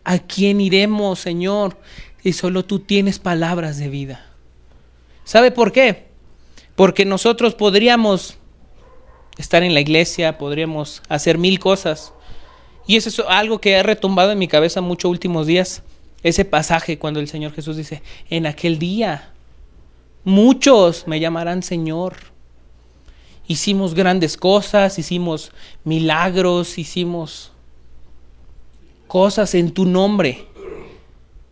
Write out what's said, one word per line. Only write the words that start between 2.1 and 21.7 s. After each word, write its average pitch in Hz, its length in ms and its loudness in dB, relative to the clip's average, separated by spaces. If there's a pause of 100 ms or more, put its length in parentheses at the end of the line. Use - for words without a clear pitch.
Si 190 100 0
solo 185 320 -2
tú 202 160 -4
tienes 196 380 0
palabras 165 600 -4
de 147 100 -6
vida". 135 380 -10 (1000)
¿Sabe 247 260 6
por 240 220 2
qué? 247 340 2 (720)
Porque 190 280 4
nosotros 226 500 0
podríamos 208 800 2 (1040)
estar 170 240 2
en 180 120 2
la 143 60 4
iglesia, 160 560 0
podríamos 151 720 -6
hacer 160 300 0
mil 185 200 2
cosas, 190 540 -2 (720)
Y 208 100 4
eso 220 120 0
es 220 200 -6
algo 208 320 0
que 196 160 2
ha 185 60 4
retumbado 196 500 2
en 202 60 -2
mi 180 100 -2
cabeza 165 320 2
mucho 180 280 -4
últimos 175 380 -4
días. 180 360 0 (400)
Ese 175 220 2
pasaje 160 540 -2
cuando 151 220 -6
el 147 80 -6
Señor 151 240 -10
Jesús 156 240 -10
dice, 156 260 -12 (260)
"En 165 180 -4
aquel 160 320 -2
día, 180 540 -4 (920)
muchos 208 800 6
me 156 140 -4
llamarán 170 420 -4
Señor". 170 540 -6 (1300)